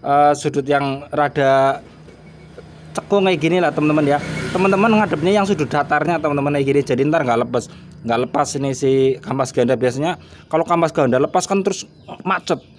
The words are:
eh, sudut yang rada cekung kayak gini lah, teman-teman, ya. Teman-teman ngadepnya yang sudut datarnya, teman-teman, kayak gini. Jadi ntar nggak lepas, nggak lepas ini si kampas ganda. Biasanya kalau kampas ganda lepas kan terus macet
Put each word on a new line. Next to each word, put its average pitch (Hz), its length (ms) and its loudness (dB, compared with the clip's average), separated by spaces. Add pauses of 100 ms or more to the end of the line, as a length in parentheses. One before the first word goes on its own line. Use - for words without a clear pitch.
eh, 147 320 4
sudut 143 240 -4
yang 139 480 -2
rada 135 720 2 (1120)
cekung 202 320 0
kayak 175 160 0
gini 165 160 2
lah, 156 160 0
teman-teman, 151 320 0
ya. 143 160 0 (320)
Teman-teman 196 480 2
ngadepnya 185 400 0
yang 196 80 0
sudut 151 160 -2
datarnya, 151 560 -2
teman-teman, 143 320 -2
kayak 139 160 0
gini. 143 160 4
Jadi 127 240 0
ntar 156 160 0
nggak 120 160 2
lepas, 120 240 -4 (400)
nggak 117 120 0 (120)
lepas 143 240 0
ini 139 160 -4
si 135 480 2
kampas 131 320 -4
ganda. 127 240 2
Biasanya 127 400 -2 (320)
kalau 160 160 0
kampas 165 320 0
ganda 127 240 2
lepas 151 320 0
kan 196 160 0
terus - 240 -6 (320)
macet - 400 -4 (160)